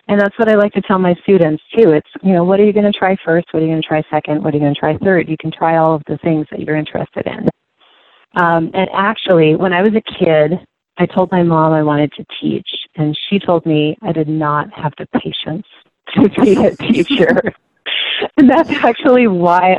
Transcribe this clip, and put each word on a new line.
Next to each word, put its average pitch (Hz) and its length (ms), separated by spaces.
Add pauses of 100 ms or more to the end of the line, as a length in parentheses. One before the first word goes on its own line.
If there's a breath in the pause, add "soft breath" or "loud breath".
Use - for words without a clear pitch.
And 202 120
that's 202 180
what 220 120
I 220 60
like 208 180
to 196 80
tell 190 180
my 180 240
students, 170 400 (120)
too. 214 160
It's, 151 180 (120)
you 190 120
know, 170 100
what 190 160
are 208 60
you 208 80
gonna 208 180
try 190 320
first? 165 280
What 160 120
are - 20
you 160 60
gonna 160 100
try 156 300
second? 151 320
What 156 100
are 147 40
you 147 60
gonna 143 120
try 156 220
third? 175 320
You 156 80
can 160 140
try 165 260
all 160 180
of 151 120
the 151 120
things 156 320
that - 80
you're 151 160
interested - 500
in. - 220 (880 soft breath)
Um, 170 380
and 185 200
actually, 180 640
when 185 180
I 175 80
was 208 140
a 220 60
kid, 160 580 (380)
I 175 80
told 180 260
my 180 120
mom 160 300
I 156 100
wanted 147 300
to - 120 (160)
teach, 151 260 (280)
and 156 220 (120)
she 196 100
told 170 260
me 151 360
I 185 100
did 160 160
not 151 460
have 147 240
the 165 100 (120)
patience 156 460 (240)
<laughs> - 260
to - 140 (120)
be 220 120 (100)
a 151 120
teacher. - 720
<laughs> - 40 (840 loud breath)
And 277 100
that's 311 220
actually 254 560
why 180 540